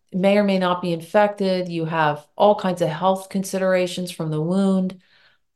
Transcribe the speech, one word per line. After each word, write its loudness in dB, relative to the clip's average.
may 2
or 4
may 2
not 0
be -2
infected. 0
You -4
have 0
all 4
kinds -2
of 2
health -2
considerations -2
from -6
the -2
wound. 0